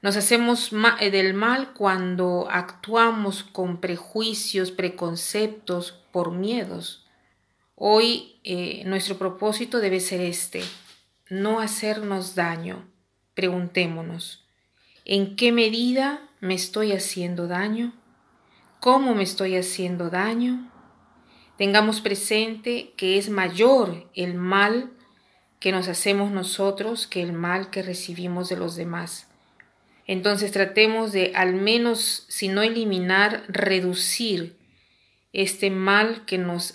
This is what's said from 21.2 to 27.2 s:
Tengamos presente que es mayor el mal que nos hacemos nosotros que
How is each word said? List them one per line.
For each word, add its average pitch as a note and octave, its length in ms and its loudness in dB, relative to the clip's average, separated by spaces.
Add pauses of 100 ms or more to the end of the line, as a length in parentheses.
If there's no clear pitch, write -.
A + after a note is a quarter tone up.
Tengamos G#3+ 440 4
presente A3 960 -2
que F#3+ 220 2
es G3+ 100 0
mayor G3 840 4
el F3+ 200 -4
mal G3+ 580 2 (680)
que F#3 140 0
nos F#3 160 0
hacemos G3+ 420 2
nosotros G3 800 -2
que F#3 120 -4